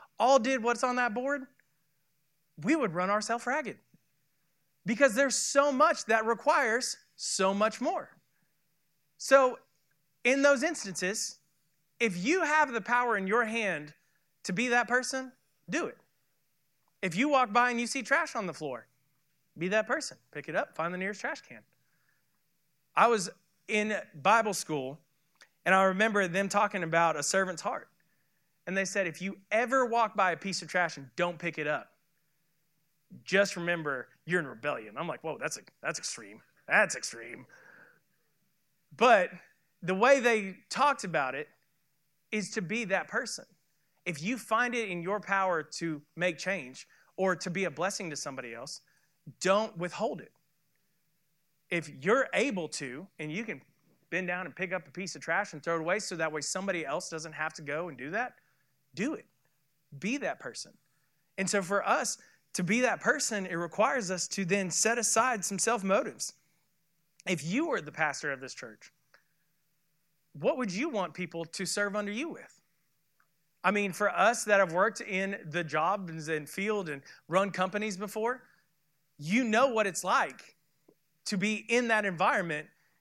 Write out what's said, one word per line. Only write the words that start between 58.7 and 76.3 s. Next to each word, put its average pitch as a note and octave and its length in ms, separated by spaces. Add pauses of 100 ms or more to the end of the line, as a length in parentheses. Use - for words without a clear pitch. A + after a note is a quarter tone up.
do B3 200
it. - 120 (720)
Be G3+ 200
that F3 200
person. - 380 (640)
And F#3+ 100
so G3+ 140
for F#3 240
us A#3+ 320 (360)
to F#3 80
be G3+ 200
that A3+ 180
person, A3 460
it F3+ 80
requires G3 560
us F3+ 180
to G3 160
then F#3+ 260
set A#3 280
aside A3+ 460
some G3 140
self-motives. G3+ 760 (880)
If F3 180
you A3+ 260
were A3+ 120
the D3 120
pastor D3 400
of C3 80
this C3 120
church, - 400 (1400)
what A3 240
would A3+ 140
you A#3+ 160
want F#3+ 260
people E3+ 320
to F#3+ 180
serve G3+ 300
under G#3 180
you C4+ 160
with? - 320 (1040)
I F#3 60
mean, G3+ 220
for G3+ 180
us G3 340
that G3+ 160
have F3 120
worked G3 280
in G3 440
the E3 200
jobs D#3+ 640
and D3+ 220